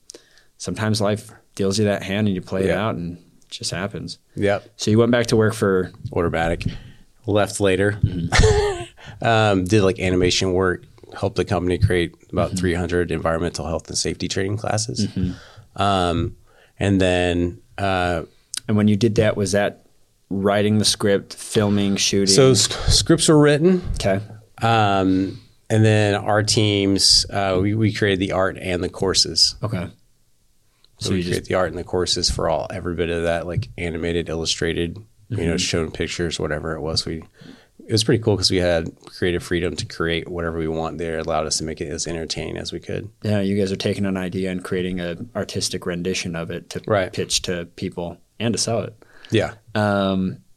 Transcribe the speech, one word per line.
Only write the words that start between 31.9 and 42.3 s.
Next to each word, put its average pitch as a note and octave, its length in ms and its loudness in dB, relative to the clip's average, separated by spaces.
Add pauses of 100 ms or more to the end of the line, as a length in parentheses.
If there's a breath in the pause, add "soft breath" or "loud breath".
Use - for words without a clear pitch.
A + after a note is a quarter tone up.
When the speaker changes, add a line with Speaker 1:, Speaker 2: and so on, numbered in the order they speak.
Speaker 2:
for F2 180 -2
all, D2+ 220 -2
every F2 240 -6
bit E2+ 140 -2
of E2+ 160 -2
that, E2+ 220 0
like, - 220 -4 (100)
animated, E2+ 500 -2
illustrated, E2 720 -4 (300)
you A2+ 100 -6
know, E2+ 40 -2 (120)
Speaker 1:
Mm-hmm. - 20 -2
Speaker 2:
shown E2 340 -2
pictures, E2 480 -4
whatever D#2 360 -4
it D2+ 60 -8
was. D#2+ 260 -4
We, E2 160 -8 (640 loud breath)
it - 60 -4
was A2 120 2
pretty A2 180 2
cool G#2+ 140 4
'cause F2+ 140 0
we F#2 80 2
had F2 300 2 (180)
creative F2 360 -2
freedom E2+ 320 -2
to G#2+ 120 -8
create E2 420 -4
whatever E2+ 300 -4
we D#2+ 100 -2
want. D#2+ 300 -4
They E2 180 -4
allowed D#2 300 -2
us C#2+ 120 -4
to D#2+ 60 -4
make D#2+ 160 -8
it E2 80 -6
as D#2 180 -8
entertaining E2 520 -6